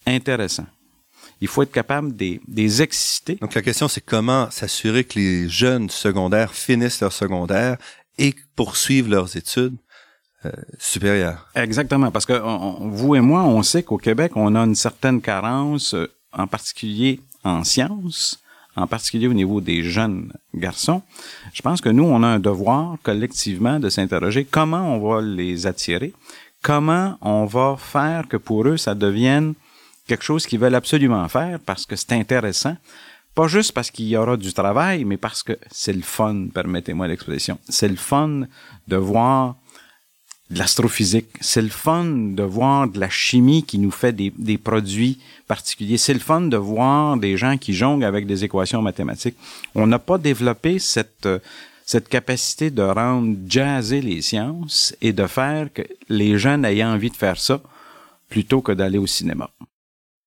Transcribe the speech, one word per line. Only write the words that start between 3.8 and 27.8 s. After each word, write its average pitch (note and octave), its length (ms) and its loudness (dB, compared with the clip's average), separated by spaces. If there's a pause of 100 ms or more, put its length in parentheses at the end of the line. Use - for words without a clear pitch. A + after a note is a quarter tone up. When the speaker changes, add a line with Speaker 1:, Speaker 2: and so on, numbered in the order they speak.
Speaker 2:
c'est - 100 -6
comment A#2+ 520 0
s'assurer A2 520 -2
que - 160 -6
les F2+ 300 0
jeunes A#2 400 0
secondaires G2 640 0
finissent A#2+ 480 0
leur G2 100 0
secondaire G2 680 -2 (400)
et C#3 160 2 (220)
poursuivent B2+ 540 0
leurs F#2+ 260 0
études, B2+ 400 -2 (720)
euh, - 60 -8 (280)
supérieures. F#2 720 0
Speaker 1:
Exactement, B2+ 560 2
parce G#2+ 160 -2
que B2 160 2
on, G2 400 -4
on, G#2 60 -6
vous A#2+ 280 2
et C3 40 6
moi, D3+ 240 6
on A2+ 200 6
sait E3+ 200 2
qu'au G#2 140 -2
Québec, A#2+ 380 2
on G#2+ 200 4
a A2+ 40 4
une A2+ 160 4
certaine B2 440 0
carence, B2+ 760 -2
euh, E2+ 160 -2 (220)
en F#2+ 160 -4
particulier A2+ 720 -4 (240)
en F2 220 -2
sciences, F3+ 760 -2 (380)
en F2+ 100 -2
particulier A2+ 400 -2
au B2 60 2
niveau G2+ 260 2
des F2 240 -2
jeunes F#2 480 -2 (220)
garçons. F#2+ 480 -2 (520)
Je - 80 -14
pense F3 200 -2
que A#2 80 0
nous, C3 160 6
on B2 180 4
a A#2 40 6
un A2+ 120 2
devoir G#2+ 640 0
collectivement A2 800 -2
de G#2 80 -2
s'interroger F#2+ 560 0
comment D#3 500 0
on G#2+ 100 -2
va A2 160 0
les F2+ 460 -4
attirer, F#2 460 -4 (480)
comment D#3+ 580 2
on G#2+ 240 0
va B2+ 340 2
faire D3+ 520 -4